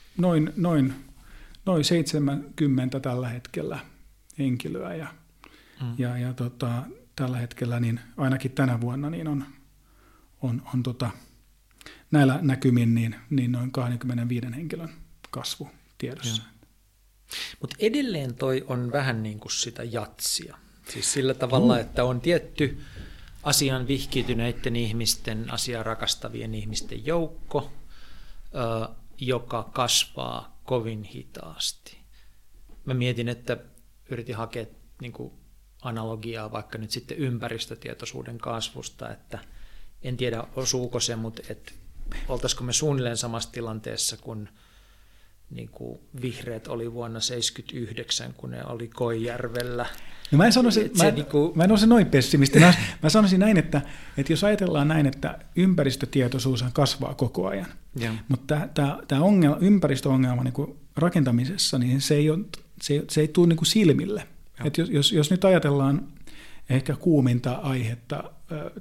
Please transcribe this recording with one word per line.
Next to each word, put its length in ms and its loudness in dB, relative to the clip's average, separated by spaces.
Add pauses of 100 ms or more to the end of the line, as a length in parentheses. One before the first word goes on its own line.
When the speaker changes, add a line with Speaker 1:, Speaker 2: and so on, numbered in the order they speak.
(180)
Speaker 1:
noin, 380 4
noin, 380 2 (720)
noin 180 4
seitsemänkymmentä 1160 0
tällä 300 -4
hetkellä 500 -8 (600)
henkilöä, 560 -4
ja, 120 -10 (760)
Speaker 2:
Mm. 160 -6
Speaker 1:
ja, 200 -2
ja 160 -4
tota, 500 -4 (320)
tällä 220 -4
hetkellä 420 -4
niin 200 0 (180)
ainakin 340 0
tänä 300 0
vuonna 280 -4
niin 180 -6
on, 180 -4 (960)
on, 200 -2 (120)
on 100 0
tota, 260 -4 (1040)
näillä 300 6
näkymin 540 4
niin, 200 0 (140)
niin 220 0
noin 200 -2
kahdenkymmenenviiden 800 -4
henkilön 360 -8 (420)
kasvu 380 -10 (280)
tiedossa. 460 -8
Speaker 2:
Joo. 80 -20 (1120)
Mut 180 -8
edelleen 560 -2
toi 320 -2
on 240 -4
vähän 320 -2
niinku 260 -10
sitä 340 -6
jatsia. 720 -8 (320)
Siis 240 -4
sillä 200 0
tavalla, 440 4
Speaker 1:
Juu. 80 0
Speaker 2:
että 180 -2
on 180 -2
tietty 560 0 (640)
asiaan 440 0
vihkiytyneiden 880 -2
ihmisten, 800 -2
asiaa 300 -4
rakastavien 720 -6
ihmisten 500 -8
joukko, 640 -4 (840)
ö, 340 -4 (300)
joka 540 -4
kasvaa 920 -2
kovin 380 -4
hitaasti. 920 -12 (880)
Mä 80 -6
mietin, 360 -2
että 280 -6 (520)
yritin 260 -10
hakea 300 -8 (360)
niinku 320 -14 (480)
analogiaa 680 -8
vaikka 260 -10
nyt 140 -10
sitten 260 -10
ympäristötietoisuuden 1200 -8
kasvusta, 760 -10
että 280 -14 (600)
en 160 -6
tiedä 260 -4 (120)
osuuko 440 -4
se, 160 -4
mut 240 -8 (100)
et 240 -16 (540)
oltaisiko 360 -4
me 100 -4
suunnilleen 440 0
samassa 340 -6
tilanteessa, 680 -8
kun 320 -12 (1000)
niinku 520 -14 (200)
vihreät 460 -8
oli 260 -8
vuonna 260 -8
seiskytyhdeksän, 1160 -6
kun 180 -12
ne 140 -10
oli 220 -10
Koijärvellä. 960 -4 (460)
Speaker 1:
No 60 8
mä 80 10
en 80 8
sano 180 6
se, 140 4
Speaker 2:
Et 100 -4
se 80 6
Speaker 1:
mä 60 8
en, 60 4
Speaker 2:
niinku 400 2
Speaker 1:
mä 80 4
en 80 8
ole 80 8
se 80 6
noin 180 10
pessimisti. 540 6
Mä, 140 12 (300)
mä 60 6
sanoisin 300 8
näin, 180 6
että, 240 2 (360)
että 160 2
jos 100 0
ajatellaan 440 2
näin, 180 4
että 340 -2 (160)
ympäristötietoisuushan 1160 2
kasvaa 400 0
koko 340 -2
ajan, 200 -4 (280)
Speaker 2:
Joo. 180 -2 (140)
Speaker 1:
mut 200 -2
tää, 260 0
tää, 240 0 (100)
tää 140 0
ongel-, 400 6
ympäristöongelma 800 4
niinku 360 -4 (160)
rakentamisessa, 840 2
niin 220 2
se 140 4
ei 140 4
oo, 80 2 (440)
se 120 -2
ei, 160 2
se 120 2
ei 60 4
tuu 180 6
niinku 200 6
silmille. 640 4 (320)
Speaker 2:
Joo. 80 -2
Speaker 1:
Et 100 -4
jos, 120 2
jos, 220 2
jos 200 4
nyt 140 4
ajatellaan 600 4 (640)
ehkä 260 0
kuuminta 560 4
aihetta, 720 -4 (280)
ö, 300 -8